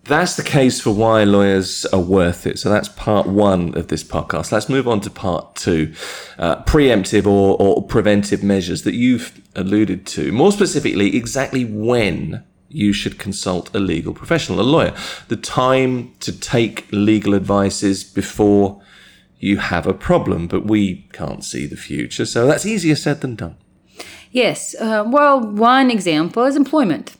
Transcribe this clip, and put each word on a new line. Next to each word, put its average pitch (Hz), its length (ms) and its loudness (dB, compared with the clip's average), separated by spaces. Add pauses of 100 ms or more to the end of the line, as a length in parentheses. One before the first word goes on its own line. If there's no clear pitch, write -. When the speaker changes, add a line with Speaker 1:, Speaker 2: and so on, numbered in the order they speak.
Speaker 1:
That's 165 320 0
the 156 60 -6
case 131 400 2
for 117 80 0
why 110 340 4
lawyers 98 600 2
are 95 140 2
worth 87 460 2
it. - 120 -4
So - 100 -4
that's 104 220 0
part - 360 0
one 95 480 2
of 82 140 -6
this 80 160 -6
podcast. - 480 -6
Let's 110 160 -2
move 135 180 0
on 110 140 0
to 104 100 -10
part - 460 -6
two, 80 380 -2 (440)
uh, 85 260 -2
preemptive 110 640 2
or, 98 320 4
or - 280 4
preventive 101 560 0
measures 95 400 0
that - 120 -2
you've 123 460 0 (160)
alluded 95 520 0
to. 73 220 -4
More 151 220 4
specifically, 151 640 0
exactly 127 480 -4
when 107 800 -2 (240)
you 104 240 0
should - 260 -6
consult - 560 -6
a 98 40 -2
legal 87 340 -2
professional, - 480 -4
a - 20 0
lawyer. 120 300 2 (360)
The 113 80 -4
time 127 840 0
to - 180 -8
take - 540 -2
legal 104 400 2
advice 98 500 0
is 98 220 0
before 101 800 2 (560)
you 98 200 0
have 87 280 -4
a 95 80 0
problem, 92 540 -2
but 98 180 -4
we 104 460 0
can't 69 320 -10
see 69 220 -8
the - 100 -12
future. 76 500 -8
So 120 200 0
that's 156 200 0
easier 175 300 0
said 147 260 -4
than 123 140 -8
done. 82 200 -12 (760)
Speaker 2:
Yes. - 460 -2
Uh, 220 280 -2
well, 277 340 4
one 240 500 2
example 175 540 0
is 277 120 2
employment. 262 640 0